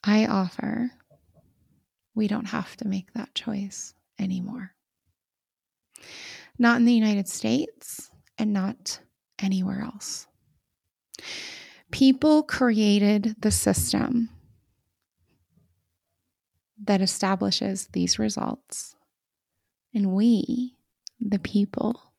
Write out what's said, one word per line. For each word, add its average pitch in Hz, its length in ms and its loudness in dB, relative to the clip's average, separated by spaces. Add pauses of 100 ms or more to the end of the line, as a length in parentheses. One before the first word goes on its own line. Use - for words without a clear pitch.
I 214 220 4
offer 214 640 -4 (1200)
we 214 120 0
don't 214 180 -2
have - 320 -8
to 226 100 -6
make 190 260 -6
that - 200 -10
choice 202 600 -8 (260)
anymore. 190 540 -6 (1800)
Not 233 200 4
in 240 80 6
the 240 80 6
United 214 360 2
States - 800 -4 (260)
and 214 140 -2
not 202 480 -4 (420)
anywhere 190 400 -2
else. - 460 -12 (1600)
People 302 520 6
created 214 960 2
the 214 120 0
system - 760 0 (2500)
that 196 180 2
establishes 190 840 -2
these - 320 0
results, - 760 -6 (1000)
and 196 200 0
we, 233 640 2 (440)
the 208 200 -2
people 208 640 -2 (180)